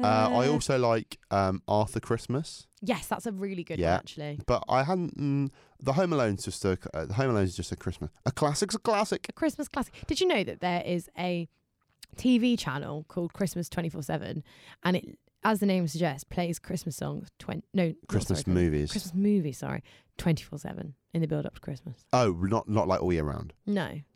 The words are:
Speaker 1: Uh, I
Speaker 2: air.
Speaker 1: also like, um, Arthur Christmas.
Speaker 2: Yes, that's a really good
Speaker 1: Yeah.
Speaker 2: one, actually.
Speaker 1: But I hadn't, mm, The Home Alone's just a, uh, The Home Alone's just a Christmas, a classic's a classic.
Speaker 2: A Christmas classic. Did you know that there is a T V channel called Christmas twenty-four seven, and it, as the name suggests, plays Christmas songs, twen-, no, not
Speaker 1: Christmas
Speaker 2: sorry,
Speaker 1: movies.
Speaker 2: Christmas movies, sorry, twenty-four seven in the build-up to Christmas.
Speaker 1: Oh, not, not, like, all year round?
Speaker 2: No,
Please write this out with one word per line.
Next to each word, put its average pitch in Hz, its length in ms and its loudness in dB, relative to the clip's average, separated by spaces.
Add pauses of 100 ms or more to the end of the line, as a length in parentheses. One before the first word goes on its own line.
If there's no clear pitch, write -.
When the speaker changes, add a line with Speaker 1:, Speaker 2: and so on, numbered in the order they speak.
Speaker 1:
Uh, 107 280 6
I 123 160 4
Speaker 2:
air. 143 60 4
Speaker 1:
also 139 280 2
like, 113 400 2 (100)
um, 98 380 2
Arthur 104 320 2
Christmas. - 680 -4 (140)
Speaker 2:
Yes, 190 260 -2
that's - 180 -6
a 226 80 -6
really 190 320 -6
good 165 140 -6
Speaker 1:
Yeah. 85 120 4
Speaker 2:
one, 92 80 2
actually. 147 480 -10
Speaker 1:
But 120 220 0
I 131 140 4
hadn't, 180 340 -2
mm, 139 340 0 (280)
The 135 140 0
Home 170 200 2
Alone's 110 320 2
just - 180 -8
a, 92 140 4 (160)
uh, 78 120 -4
The 98 100 -4
Home 131 160 2
Alone's 98 240 4
just - 180 -6
a - 20 -8
Christmas, - 360 -6 (140)
a 120 60 0
classic's 156 440 0
a - 40 -2
classic. - 500 0
Speaker 2:
A - 40 -10
Christmas 302 340 -2
classic. - 260 -6 (140)
Did 311 140 0
you 370 60 4
know 254 180 4
that - 160 -8
there 175 240 0
is 175 320 -2
a 175 300 -2 (680)
T 254 240 4
V 240 180 4
channel 147 500 -6
called 170 260 -4
Christmas 175 360 -4
twenty-four 165 320 -4
seven, 156 420 -6 (400)
and 180 140 2
it, - 220 -8 (240)
as 208 160 4
the 202 80 2
name 185 200 4
suggests, 151 360 -2
plays 170 360 -2
Christmas - 360 -6
songs, 143 320 -6 (100)
twen-, - 240 -8 (120)
no, 180 140 4
not 160 80 -2 (120)
Speaker 1:
Christmas 92 340 0
Speaker 2:
sorry, 92 140 2
Speaker 1:
movies. 76 360 4
Speaker 2:
Christmas 185 220 -4
movies, 190 460 2
sorry, 135 240 -6 (340)
twenty-four 156 420 -2
seven - 360 -10 (180)
in 165 80 0
the 160 60 0
build-up 151 280 -4
to - 60 -20
Christmas. - 500 -12
Speaker 1:
Oh, 123 200 4 (100)
not, 98 260 0
not, 104 200 2
like, - 140 2
all 90 120 2
year 80 100 2
round? 71 300 -4 (120)
Speaker 2:
No, 165 340 -2 (160)